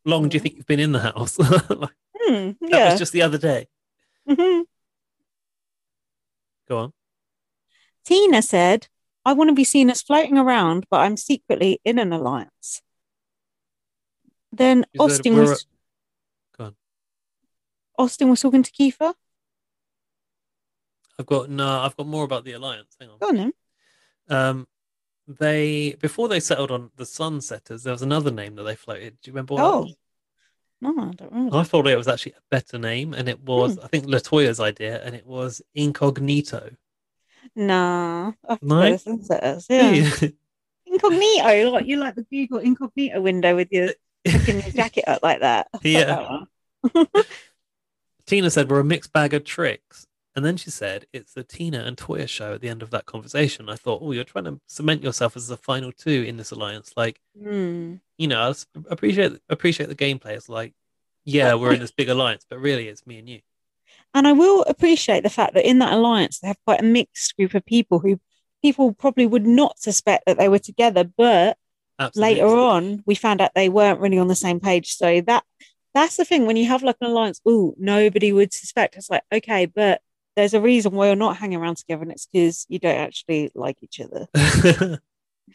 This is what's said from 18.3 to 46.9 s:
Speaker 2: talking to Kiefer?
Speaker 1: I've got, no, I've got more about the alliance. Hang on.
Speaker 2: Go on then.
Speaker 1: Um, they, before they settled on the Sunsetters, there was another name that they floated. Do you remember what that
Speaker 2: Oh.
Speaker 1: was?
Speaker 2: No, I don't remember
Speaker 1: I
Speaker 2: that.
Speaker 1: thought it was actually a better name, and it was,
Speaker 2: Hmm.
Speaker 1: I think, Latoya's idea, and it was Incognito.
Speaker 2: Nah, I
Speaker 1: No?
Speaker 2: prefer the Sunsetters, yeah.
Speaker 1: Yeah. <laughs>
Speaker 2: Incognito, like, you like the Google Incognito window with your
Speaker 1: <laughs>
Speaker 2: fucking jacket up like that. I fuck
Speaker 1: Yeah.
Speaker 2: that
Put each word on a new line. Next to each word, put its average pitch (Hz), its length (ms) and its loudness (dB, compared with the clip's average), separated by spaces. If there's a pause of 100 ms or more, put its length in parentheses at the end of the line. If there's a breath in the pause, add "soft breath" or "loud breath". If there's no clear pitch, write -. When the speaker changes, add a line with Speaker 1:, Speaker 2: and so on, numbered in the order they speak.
Speaker 2:
talking 262 220 4
to - 80 -14
Kiefer? 302 420 0 (2000)
Speaker 1:
I've 127 60 -16
got, 135 240 -2
no, 139 320 -2
I've 131 160 -4
got 147 100 -12
more 151 160 -6
about 131 220 -6
the 127 80 -16
alliance. 120 460 -16
Hang 120 100 -20
on. 107 100 -20
Speaker 2:
Go 415 80 -6
on 320 80 0
then. 214 180 -2 (760)
Speaker 1:
Um, 131 380 -2 (600)
they, 151 720 -4
before 220 300 -4
they 185 100 -2
settled 139 320 -4
on 123 240 -10
the 127 100 -16
Sunsetters, 127 800 -10
there 127 80 -8
was 123 100 -10
another 147 300 -2
name 107 240 -10
that 104 80 -14
they 107 120 -8
floated. 110 460 -16
Do - 80 -20
you 131 40 -20
remember 135 220 -10
what 262 60 -2
that 320 60 4
Speaker 2:
Oh. 349 140 0
Speaker 1:
was? 185 140 -12 (840)
Speaker 2:
No, 262 100 -6
I 220 200 -6
don't - 220 -20
remember 240 240 -2
Speaker 1:
I 170 60 2
Speaker 2:
that. 165 60 -10
Speaker 1:
thought 139 180 2
it 127 100 2
was 120 100 -4
actually 120 260 -4
a - 160 -20
better 123 300 -6
name, 123 340 -6
and 127 140 -8
it 123 140 -8
was, 127 340 0
Speaker 2:
Hmm. - 80 -16
Speaker 1:
I - 40 -18
think, 143 180 -4
Latoya's 135 560 0
idea, 107 420 -6
and 120 100 -14
it 117 140 -18
was 127 340 -10 (140)
Incognito. 143 960 -2 (840 soft breath)
Speaker 2:
Nah, 180 760 -2 (160)
I 226 140 -4
Speaker 1:
No? 147 180 2
Speaker 2:
prefer 180 120 6
the 185 80 0
Sunsetters, 196 720 -6
yeah. 254 220 6
Speaker 1:
Yeah. 151 380 2 (280)
<laughs> - 280 -20
Speaker 2:
Incognito, 359 880 4
like, 220 140 0
you 277 120 -2
like 262 180 -6
the 233 80 -10
Google 262 360 -6
Incognito 254 600 -2
window 185 380 2
with 180 160 -2
your 185 160 0 (200)
Speaker 1:
<laughs> - 160 -10
Speaker 2:
fucking 196 360 0 (120)
jacket 226 320 -2
up 139 160 -2
like 160 200 0
that. 117 320 0
I 220 60 -10
fuck - 60 -6
Speaker 1:
Yeah. 156 200 4
Speaker 2:
that 143 240 -4 (760)